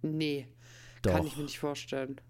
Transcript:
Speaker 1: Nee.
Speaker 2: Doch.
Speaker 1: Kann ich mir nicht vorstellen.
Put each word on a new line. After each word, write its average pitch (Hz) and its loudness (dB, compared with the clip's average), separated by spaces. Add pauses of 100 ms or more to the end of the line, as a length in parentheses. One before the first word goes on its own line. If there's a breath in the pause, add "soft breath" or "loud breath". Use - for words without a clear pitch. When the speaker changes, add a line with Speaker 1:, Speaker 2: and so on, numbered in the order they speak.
Speaker 1:
Nee. 156 2 (560 loud breath)
Speaker 2:
Doch. 98 6
Speaker 1:
Kann 117 4
ich 143 -6
mir 147 -2
nicht - -6
vorstellen. 139 -2 (100)